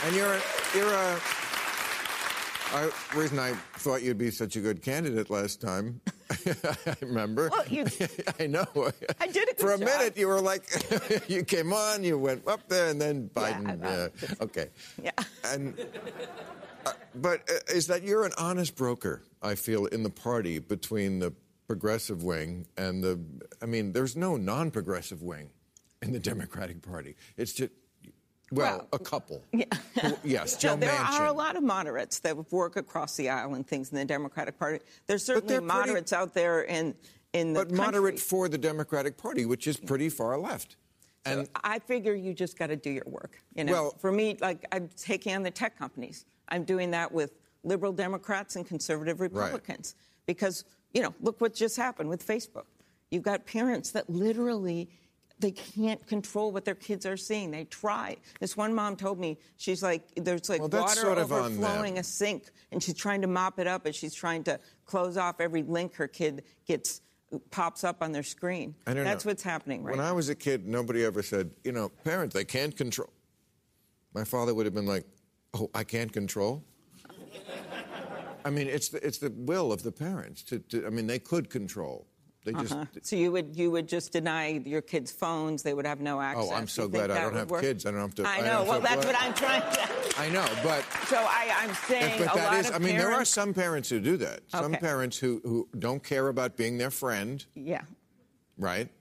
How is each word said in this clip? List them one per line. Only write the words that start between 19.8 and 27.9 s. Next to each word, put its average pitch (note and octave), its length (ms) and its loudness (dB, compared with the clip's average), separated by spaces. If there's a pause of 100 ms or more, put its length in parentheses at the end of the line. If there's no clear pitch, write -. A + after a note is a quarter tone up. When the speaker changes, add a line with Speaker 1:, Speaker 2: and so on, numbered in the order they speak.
Speaker 1:
in A2+ 160 -2
the G#2+ 80 0
party G2 480 0
between G2 640 0
the F2 120 0 (360)
progressive G#2+ 560 -2
wing E2+ 420 -2 (100)
and F#2 280 -2
the, F#2 160 2 (420)
I A#2 60 -6
mean, A2 240 0
there's B2+ 240 0
no F3 200 0
non-progressive G2+ 840 -2
wing D2+ 300 -10 (500)
in - 100 -2
the B2 80 -2
Democratic F#2 640 -6
Party. D#2 340 -10 (220)
It's A#2 160 -2
just, B2+ 180 -2 (800)